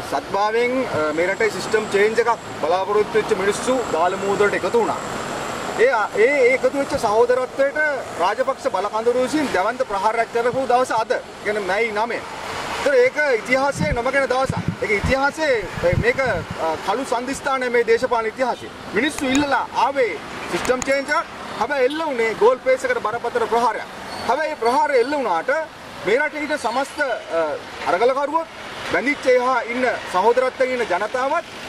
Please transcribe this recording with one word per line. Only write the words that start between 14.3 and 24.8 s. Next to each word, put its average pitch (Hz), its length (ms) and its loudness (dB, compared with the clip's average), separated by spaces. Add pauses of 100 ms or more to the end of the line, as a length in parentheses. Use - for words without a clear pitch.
ඒක 196 100 -2
ඉතිහාසයේ, 269 760 0 (340)
මේක, 247 220 0
අ, 247 120 0 (540)
කළු 240 180 -2
සන්ධිස්ථානයේ 254 640 -2
මේ 240 180 2
දේශපාලන 226 400 2
ඉතිහාසයේ. 220 440 -2 (240)
මිනිස්සු 285 320 -2
ඉල්ලලා 262 480 0
ආවේ 240 440 2 (340)
සිස්ටම් 247 280 0
චේන්ජ් 277 300 0
එකක්. 311 160 0 (320)
හැබැයි 262 260 0
එල්ල 302 220 0
වුණේ 226 280 0
ගෝල් 226 220 4
පේස් 262 280 0
එකට 240 180 0
බරපතල 233 440 -2
ප්‍රහාරයක්. 233 400 0 (420)
හැබැයි 302 260 0
මේ - 80 -12
ප්‍රහාරය 277 380 4